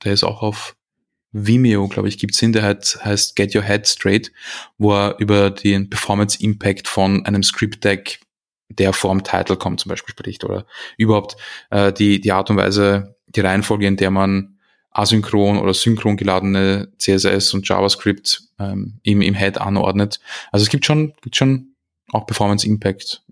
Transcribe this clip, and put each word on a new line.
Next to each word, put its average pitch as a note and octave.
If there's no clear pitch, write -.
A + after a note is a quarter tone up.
der G2+
ist G2+
auch -
auf -
Vimeo, G#2+
glaub G2+
ich, G#2
gibt's -
ihn, A2+
der G#2+
heißt, -
heißt G2+
Get G2+
Your G#2
Head G#2
Straight, -
wo G#2
er G2+
über G2+
den G2
Performance G2+
Impact G#2
von G2
einem G2+
Script -
Tag, G2
der G2
vorm F#2+
Title F#2
kommt, -
zum -
Beispiel -
spricht, -
oder G2
überhaupt, G#2+
äh, G2+
die, G2+
die G2+
Art F#2+
und G#2
Weise, G2+
die -
Reihenfolge, G2+
in G2
der F#2+
man G2
asynchron G#2
oder F#2+
synchron G#2+
geladene G2
C -
S F#2+
S G2
und G2
JavaScript, G2
ähm, G2
im, G2+
im F#2+
Head G2
anordnet. G2
Also G#2
es -
gibt -
schon, D3+
gibt -
schon C3+
auch -
Performance G#2
Impact G#2